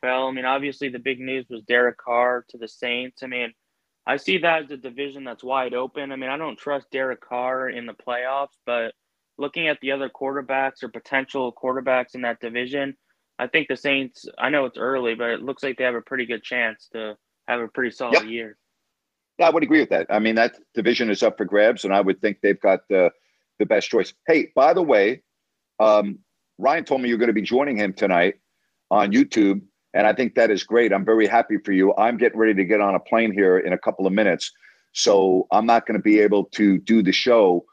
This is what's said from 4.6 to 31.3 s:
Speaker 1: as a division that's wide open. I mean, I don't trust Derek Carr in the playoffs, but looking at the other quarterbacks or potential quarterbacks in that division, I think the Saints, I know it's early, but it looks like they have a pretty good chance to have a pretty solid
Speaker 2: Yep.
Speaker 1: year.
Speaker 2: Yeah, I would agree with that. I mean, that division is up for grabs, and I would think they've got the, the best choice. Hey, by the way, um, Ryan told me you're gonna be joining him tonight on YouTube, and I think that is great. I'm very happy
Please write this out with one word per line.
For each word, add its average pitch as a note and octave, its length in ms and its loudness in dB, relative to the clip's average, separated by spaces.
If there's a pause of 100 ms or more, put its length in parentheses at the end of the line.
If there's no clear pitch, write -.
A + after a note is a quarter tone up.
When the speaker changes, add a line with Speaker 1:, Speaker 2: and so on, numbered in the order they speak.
Speaker 1:
as C3+ 60 -18
a C#3 60 -12
division C3+ 460 -12
that's B2 200 -16
wide B2+ 300 -4
open. C3+ 380 -8
I C3+ 40 -12
mean, C3 140 -10
I C#3 80 -6
don't D3+ 220 -10
trust C#3+ 320 -8
Derek C3 300 -6
Carr B2+ 480 -6
in A#2+ 180 -12
the A2 60 -14
playoffs, C3 640 -8 (100)
but A#2 260 -4 (460)
looking C#3+ 280 -6
at D3 140 -4
the C3+ 120 -4
other C3+ 160 -6
quarterbacks C3+ 720 -6
or A#2+ 60 -10
potential C3 640 -6
quarterbacks B2+ 600 -4
in B2+ 80 -14
that A#2 180 -6
division, B2+ 560 -8 (440)
I B2 80 -4
think D#3 200 -2
the B2+ 100 -4
Saints, C3+ 500 -4 (100)
I B2+ 120 -2
know C#3+ 160 0
it's A#2+ 120 -10
early, B2 380 -2
but A#2 160 -4
it A2+ 100 -6
looks C3 220 -10
like C3 140 -6
they C3 60 -4
have B2 120 0
a A#2 60 -8
pretty B2 260 -8
good A2+ 160 -8
chance A#2 500 -6
to G#2+ 240 -10 (300)
have A#2+ 140 -2
a A2+ 60 -6
pretty B2 220 -4
solid B2 320 -2
Speaker 2:
Yep. G#2+ 40 -6
Speaker 1:
year. A2+ 320 -10 (840)
Speaker 2:
Yeah, F3 80 4
I - 20 4
would D#3 140 2
agree D3+ 160 4
with A#2+ 100 0
that. F#2 220 0
I G#2+ 80 2
mean, A2 160 0
that A#2+ 240 0 (160)
division A#2 340 0
is G2+ 140 -2
up G#2+ 140 2
for G#2 80 -2
grabs, G#2 380 2
and G2 120 0
I G2+ 60 4
would F#2+ 200 0
think G#2 220 -4
they've G2+ 180 0
got F#2+ 280 2
the, F#2 200 4 (480)
the G#2 80 0
best G#2+ 240 0
choice. G2+ 240 -2 (140)
Hey, D#3+ 260 0
by D3 200 4
the F3+ 100 0
way, A#2 400 2 (560)
um, G#2 400 2 (400)
Ryan C#3 260 0
told C3+ 160 -2
me B2 80 -2
you're A#2 80 0
gonna A#2 160 2
be G#2 80 -2
joining B2+ 340 0
him G#2 160 -2
tonight F#2+ 440 2 (560)
on G2+ 200 2
YouTube, G2+ 520 2 (320)
and G2+ 100 4
I G#2+ 80 4
think B2+ 220 -4
that A2+ 160 4
is F#2+ 120 -2
great. A2+ 300 2
I'm G2 120 0
very A2 200 4
happy A2 320 2